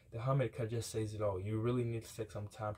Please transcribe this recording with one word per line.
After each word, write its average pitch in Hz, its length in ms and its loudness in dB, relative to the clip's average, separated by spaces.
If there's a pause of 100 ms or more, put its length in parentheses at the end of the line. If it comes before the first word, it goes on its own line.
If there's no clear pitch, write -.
(120)
The 113 80 -6
Hermit 135 360 4
card 113 160 -2
just 117 180 0
says 110 240 0
it 107 80 -2
all. 98 180 2
You 107 200 0
really 120 240 2
need 117 220 -2
to - 100 -14
take 110 160 -6
some 104 160 -6
time 107 300 -4